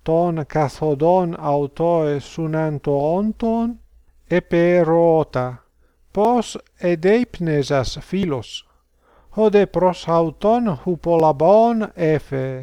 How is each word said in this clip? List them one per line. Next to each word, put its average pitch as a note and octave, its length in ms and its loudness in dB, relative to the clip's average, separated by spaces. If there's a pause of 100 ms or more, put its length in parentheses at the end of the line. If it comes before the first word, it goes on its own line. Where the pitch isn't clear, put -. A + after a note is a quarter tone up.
τῶν E3 420 0
καθ᾽ C#3+ 440 -2
ὠδόν E3 500 0
αὐτῷ C#3+ 440 -4 (280)
ἐσουναντιόντων, D#3+ 1700 -4 (480)
ἐπερώτα, E3+ 1300 2 (560)
"Πῶς A3 420 0 (200)
ἐδεῖπνεζας, E3 1200 0
φίλος;" D#3+ 680 -6 (680)
ὁ G#3+ 160 2
δὲ G3+ 180 4
πρὸς E3+ 380 0
αὐτὸν E3+ 760 0
ὑπολαμπὼν E3+ 1080 2
ἔφε. C3+ 720 -4